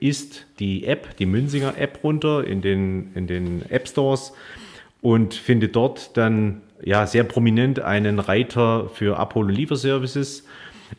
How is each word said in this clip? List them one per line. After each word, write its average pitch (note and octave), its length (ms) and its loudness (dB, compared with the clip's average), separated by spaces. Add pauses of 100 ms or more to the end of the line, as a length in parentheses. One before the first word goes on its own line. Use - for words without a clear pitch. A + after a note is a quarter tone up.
ist, - 460 -4 (120)
die G2 260 -2
App, - 300 -4
die A#2+ 100 0
Münsinger C3+ 520 0
App - 260 -6
runter D3+ 400 0
in F#2+ 180 -4
den, F#2+ 540 0
in F#2 100 -4
den F2 440 -4
App - 180 -2
Stores C3+ 460 -2 (680)
und A2+ 320 4
findet A2+ 440 2
dort - 400 -2
dann, G#2+ 440 2 (220)
ja, G2+ 240 4
sehr A#2 160 4
prominent A#2 560 2
einen G#2 400 0
Reiter A2+ 680 2
für G2+ 280 0
Abhol- G#2+ 280 0
und G2 100 0
Lieferservices, C3+ 880 -2 (540)